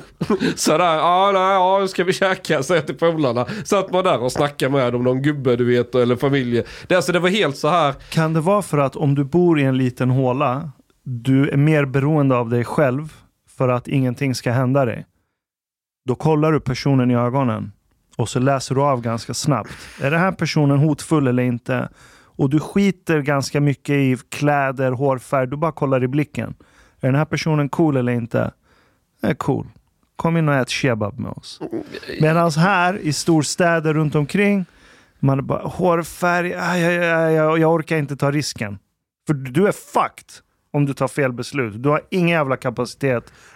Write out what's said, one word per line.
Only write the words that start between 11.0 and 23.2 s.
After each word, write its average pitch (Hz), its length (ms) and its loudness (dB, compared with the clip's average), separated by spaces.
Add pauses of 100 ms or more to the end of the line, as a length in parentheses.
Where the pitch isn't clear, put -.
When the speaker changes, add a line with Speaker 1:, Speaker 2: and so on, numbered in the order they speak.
Speaker 2:
du 131 440 2
är 147 80 0
mer 147 280 4
beroende 139 500 2
av 120 140 0
dig 120 160 0
själv 147 480 -2 (440)
för 131 120 0
att 123 180 -2
ingenting 131 480 -2
ska - 160 -4
hända 131 340 2
dig? - 200 -6 (1000)
Då 123 80 0
kollar 156 360 2
du 147 80 2
personen 127 520 0
i 123 40 2
ögonen 120 560 -2 (460)
och 113 120 -2
så - 100 -2
läser 131 360 0
du 135 60 2
av 139 200 0
ganska 117 320 -6
snabbt. 120 380 -2 (300)
Är 135 100 -2
den 165 80 0
här 190 120 2
personen 147 480 0
hotfull 147 480 2
eller 123 160 2
inte? 123 460 -4 (360)
Och - 240 -2
du 147 100 2
skiter 180 640 0